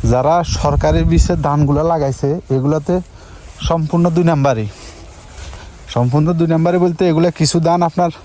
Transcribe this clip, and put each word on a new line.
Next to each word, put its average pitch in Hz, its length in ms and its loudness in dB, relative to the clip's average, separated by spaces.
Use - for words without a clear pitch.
যারা 131 240 2
সরকারি 156 420 0
বীজের 165 360 2
ধানগুলা 147 440 2
লাগাইছে 139 380 -2
এগুলাতে 147 380 0
সম্পূর্ণ 165 360 0
দুই 175 160 4
নাম্বারই। 135 360 0
সম্পূর্ণ 123 320 2
দুই 165 140 2
নাম্বারই 170 320 2
বলতে 170 160 0
এগুলা 165 180 2
কিছু 165 180 0
ধান 175 120 2
আপনার 175 220 0